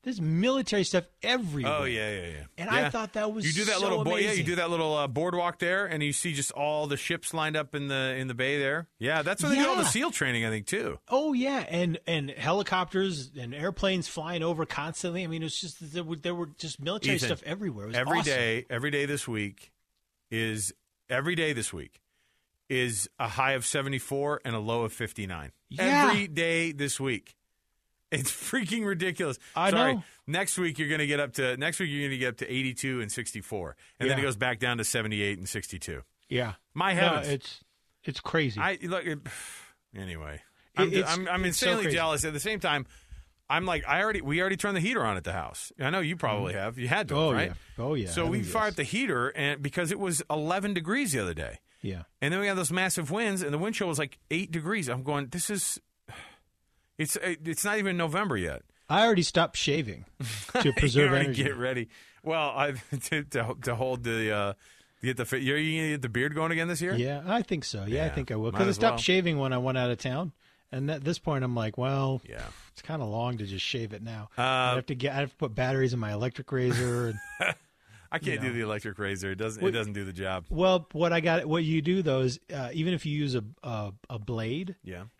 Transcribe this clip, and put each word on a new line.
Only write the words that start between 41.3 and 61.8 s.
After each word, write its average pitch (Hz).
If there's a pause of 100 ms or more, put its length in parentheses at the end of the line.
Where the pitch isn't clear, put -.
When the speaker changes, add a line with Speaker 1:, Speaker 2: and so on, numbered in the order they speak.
Speaker 1:
it's 175
so 254
Speaker 2:
insanely 220
Speaker 1:
crazy. 156
Speaker 2:
jealous. 160
At 156
the 147
same 208
time, 147 (640)
I'm 165
like, 165
I 170
already, 214
we 147
already 190
turned 202
the 170
heater 208
on 104
at 85
the 85
house. 76
I 135
know 185
you 165
probably 104
Speaker 1:
Mm-hmm. 95
Speaker 2:
have. 113
You 120
had 175
to, -
Speaker 1:
Oh, 151
Speaker 2:
right? 143
Speaker 1:
yeah. -
Oh, 147
yeah. 143
Speaker 2:
So 165
we 170
Speaker 1:
Heavens, 185
Speaker 2:
fired 220
Speaker 1:
yes. 208
Speaker 2:
up -
the 151
heater, 147
and 143
because 156
it 202
was 180
eleven 180
degrees 180
the 131
other 90
day. 67 (240)
Speaker 1:
Yeah. 90 (180)
Speaker 2:
And 143
then 190
we 202
had 196
those 160
massive 180
winds, 202
and 143
the 147
wind 202
chill 196
was, 156
like, 143 (120)
eight 175
degrees. 165
I'm 127
going, 143
"This 170
is, - (300)
<sighs> -
it's, 156
it's 165
not 208
even 196
November 170
yet." 80 (280)
Speaker 1:
I 196
already 214
stopped 165
shaving 139 (260)
Speaker 2:
<laughs> 107
Speaker 1:
to 147
preserve 139
Speaker 2:
You 139
already 139
Speaker 1:
energy. 135
Speaker 2:
get 135
ready. 123 (340)